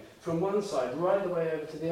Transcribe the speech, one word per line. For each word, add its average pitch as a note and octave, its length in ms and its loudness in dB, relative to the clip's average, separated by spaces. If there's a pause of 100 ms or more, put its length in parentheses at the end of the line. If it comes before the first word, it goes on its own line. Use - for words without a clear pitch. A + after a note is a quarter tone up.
(200)
from E3+ 220 -2
one G3 200 2
side, B2 360 -2
right F#3+ 260 4
the F3+ 60 -2
way E3 220 0
over D3+ 140 -4
to D#3+ 120 -10
the E3 140 -2